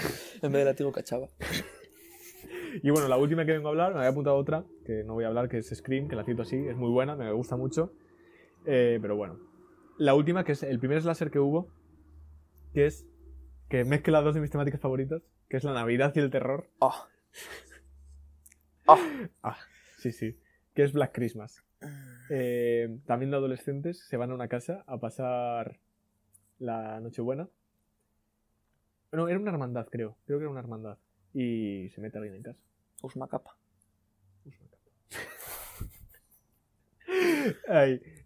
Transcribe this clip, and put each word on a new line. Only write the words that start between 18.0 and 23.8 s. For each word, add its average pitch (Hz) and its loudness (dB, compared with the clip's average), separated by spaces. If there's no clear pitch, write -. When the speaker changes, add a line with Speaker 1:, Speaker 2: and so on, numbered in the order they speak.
Speaker 1:
Ah. 160 12
Speaker 2:
Ah, 110 -6
sí, 120 -4
sí. 113 -6
Que 147 6
es 139 2
Black 143 2
Christmas. 113 -6
Speaker 1:
Ah. 143 -16
Speaker 2:
Eh, 120 0
también 131 0
de 143 0
adolescentes 139 -4